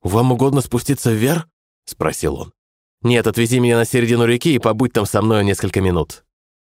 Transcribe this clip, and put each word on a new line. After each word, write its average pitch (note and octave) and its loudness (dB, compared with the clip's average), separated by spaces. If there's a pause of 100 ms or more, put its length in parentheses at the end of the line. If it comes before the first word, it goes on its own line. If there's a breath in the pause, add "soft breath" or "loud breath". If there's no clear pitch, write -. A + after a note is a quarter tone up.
«Вам A2+ 2
угодно C3+ 0
спуститься B2 -2
вверх?» C3+ -2 (420)
спросил D#2 -6
он. D2+ -16 (480)
«Нет, A#2 2
отвези A#2 0
меня A#2+ 4
на A#2 2
середину A#2+ 0
реки B2 0
и A#2+ 0
побудь A2+ 0
там G#2 0
со G2+ 0
мною G#2+ 2
несколько G2 -2
минут». F2+ -2 (560)